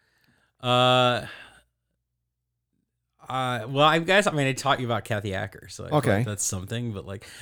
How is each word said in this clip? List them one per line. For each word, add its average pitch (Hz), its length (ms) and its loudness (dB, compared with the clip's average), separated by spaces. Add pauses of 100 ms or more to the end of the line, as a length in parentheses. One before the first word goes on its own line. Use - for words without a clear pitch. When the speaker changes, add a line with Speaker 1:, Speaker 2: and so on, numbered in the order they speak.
(640)
Speaker 1:
So. 127 40 -6
Uh, 123 600 4 (2000)
uh, 127 400 -4
well, 139 180 2
I 160 140 6
guess, 190 260 4
I 160 60 0
mean, 143 140 0
I 135 60 0
taught 135 280 0
you 123 60 -4
about 113 180 -2
Kathy 101 300 -4
Acker, 101 340 -10
so - 180 -14
I - 20 -14
feel 151 100 0
Speaker 2:
Okay. 104 200 2
Speaker 1:
like 117 80 0
that's 104 180 -6
something. 113 480 -6
But, 95 140 -10
like, 98 200 -14 (160)